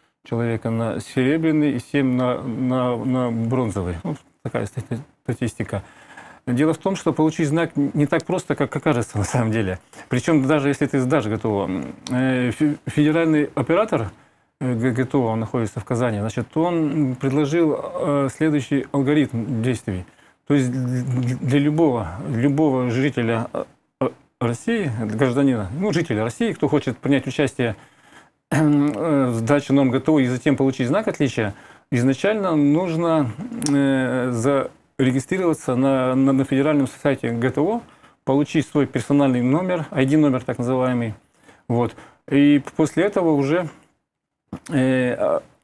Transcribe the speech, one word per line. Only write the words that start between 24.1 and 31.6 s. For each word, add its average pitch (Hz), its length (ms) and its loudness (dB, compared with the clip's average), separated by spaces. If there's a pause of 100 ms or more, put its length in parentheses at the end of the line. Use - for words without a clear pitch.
России, 151 500 -2 (100)
гражданина, 120 680 0 (100)
ну, 196 140 0
жителя 117 320 0
России, 208 260 -4
кто 151 160 -2
хочет 135 300 0
принять 135 280 0
участие, 127 520 -2 (720)
э, 156 100 2 (680)
в 117 60 -2
сдаче 135 360 0
норм 135 200 4
Г 127 100 0
Т 160 100 2
О 156 80 4
и 131 60 4
затем 127 320 0
получить 135 320 0
знак 196 180 0
отличия, 120 460 -2 (360)